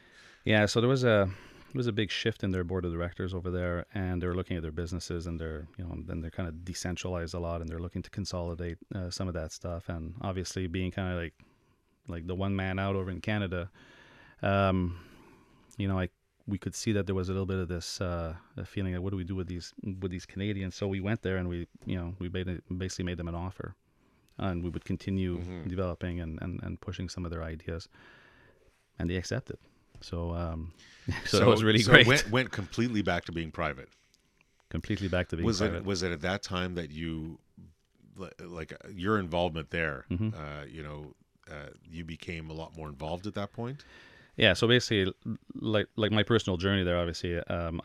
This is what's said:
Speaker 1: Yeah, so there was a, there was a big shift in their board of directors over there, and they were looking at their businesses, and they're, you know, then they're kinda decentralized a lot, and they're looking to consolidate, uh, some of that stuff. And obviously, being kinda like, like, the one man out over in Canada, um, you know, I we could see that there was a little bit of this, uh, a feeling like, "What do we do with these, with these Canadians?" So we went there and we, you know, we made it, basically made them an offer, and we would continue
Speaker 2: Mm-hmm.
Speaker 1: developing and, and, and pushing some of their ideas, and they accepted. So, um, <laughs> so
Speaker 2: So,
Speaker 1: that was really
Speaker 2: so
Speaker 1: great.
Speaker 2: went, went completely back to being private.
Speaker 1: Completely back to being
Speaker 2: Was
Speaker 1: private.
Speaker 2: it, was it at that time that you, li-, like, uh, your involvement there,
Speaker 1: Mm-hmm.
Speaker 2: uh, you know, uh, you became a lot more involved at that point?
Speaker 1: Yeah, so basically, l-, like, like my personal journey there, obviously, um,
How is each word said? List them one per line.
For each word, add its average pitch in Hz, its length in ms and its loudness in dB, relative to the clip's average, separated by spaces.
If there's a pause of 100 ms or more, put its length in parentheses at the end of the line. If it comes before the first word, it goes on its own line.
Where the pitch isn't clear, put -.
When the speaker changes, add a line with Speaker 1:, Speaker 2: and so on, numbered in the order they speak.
(440)
Speaker 1:
Yeah, 107 220 6
so 117 140 4
there 120 80 6
was 131 140 4
a, 107 260 6 (440)
there 135 80 -2
was 120 80 2
a 117 40 0
big 104 200 2
shift - 320 -2
in 98 80 2
their 92 100 2
board 87 220 0
of 85 80 0
directors 90 420 -2
over 90 160 -4
there, 87 440 0
and 90 280 0
they 90 60 0
were 90 80 0
looking 92 200 -2
at 80 60 -2
their 80 80 -4
businesses, 85 560 -4
and 82 140 -4
they're, 80 260 -6 (100)
you 92 80 -8
know, 85 120 -6 (100)
then 87 140 -4
they're 82 100 -6
kinda 87 220 -6
decentralized 87 840 -6
a 87 60 -4
lot, 85 220 -2
and 80 60 -6
they're 82 120 -6
looking 87 220 -6
to - 80 -10
consolidate, 87 680 -4 (160)
uh, 90 160 -4
some 95 160 -4
of 87 80 -2
that 80 160 -4
stuff. 85 380 -8
And 82 320 -6
obviously, 92 480 -2
being 92 240 0
kinda 92 240 -2
like, 82 180 -4 (720)
like, 85 220 -8
the 90 80 -2
one 98 180 0
man 95 240 0
out 98 160 0
over 95 160 -2
in 90 100 -6
Canada, 95 500 -2 (720)
um, 92 580 4 (760)
you 101 120 0
know, 95 100 2
I 92 120 0 (360)
we 101 120 -2
could - 160 -4
see - 180 -2
that 101 140 2
there 98 80 0
was 92 140 0
a 95 40 0
little 95 140 0
bit 95 120 0
of 90 100 0
this, 87 320 -4
uh, 87 340 -2 (220)
a 101 80 -6
feeling 95 300 -2
like, 90 80 -2
"What 95 80 -2
do 98 60 -2
we 92 80 -2
do 92 100 -4
with 92 140 -2
these, 87 260 -6 (260)
with 95 100 -2
these 90 160 -6
Canadians?" 98 480 -2
So 101 140 -2
we 95 120 0
went 104 220 0
there 95 140 0
and 90 120 0
we, 87 180 -4 (180)
you 104 120 -2
know, 87 220 -4
we 90 100 -4
made 90 200 -4
it, 90 140 -4 (160)
basically 92 260 -4
made 87 140 -2
them 85 100 -4
an 85 60 -4
offer, 85 400 -6 (640)
and 90 240 -2
we 87 80 -2
would 82 140 -6
continue 92 540 0
Speaker 2:
Mm-hmm. 87 300 -6
Speaker 1:
developing 90 520 -2
and, 82 220 -6
and, 90 200 -4
and 90 180 -6
pushing 92 280 -6
some 90 160 -6
of 85 60 -4
their 82 120 -4
ideas, 82 460 -6 (1120)
and 87 120 0
they 92 60 0
accepted. - 420 -4 (420)
So, 85 340 -4
um, 82 380 -4 (180)
<laughs> - 160 -14
so - 80 0 (120)
Speaker 2:
So, - 120 4
Speaker 1:
that 101 80 8
was 110 180 8
really 110 180 8
Speaker 2:
so 107 100 8
Speaker 1:
great. 127 140 12
Speaker 2:
went, 127 240 6
went 123 200 2
completely 110 520 0
back 87 220 2
to - 80 -8
being 82 180 -4
private. 73 380 -4 (800)
Speaker 1:
Completely 98 400 -2
back 90 200 0
to - 80 -4
being 87 100 0
Speaker 2:
Was 104 140 2
Speaker 1:
private. 98 180 0
Speaker 2:
it, - 60 -6
was 92 180 0
it 90 100 0
at 76 80 -6
that 92 220 -2
time 90 320 -2
that 85 160 -4
you, 80 480 -6 (800)
li-, 90 120 -12 (160)
like, 85 280 -10
uh, - 220 -16
your 101 240 2
involvement 85 520 0
there, 78 400 -2
Speaker 1:
Mm-hmm. 98 240 2
Speaker 2:
uh, 73 320 -8
you 78 160 -12
know, 73 320 -12 (360)
uh, 71 200 -12 (180)
you 82 160 -10
became 80 460 -8
a - 20 -10
lot 80 240 -10
more 78 120 -8
involved 78 380 -4
at 101 80 -6
that 101 180 -6
point? 123 320 -8 (520)
Speaker 1:
Yeah, 101 160 8
so 113 140 4
basically, 113 400 6
l-, 107 300 -6 (180)
like, 107 320 0 (100)
like 107 160 2
my 107 120 6
personal 104 320 4
journey 98 260 4
there, 87 160 4
obviously, 85 400 0
um, 85 460 -2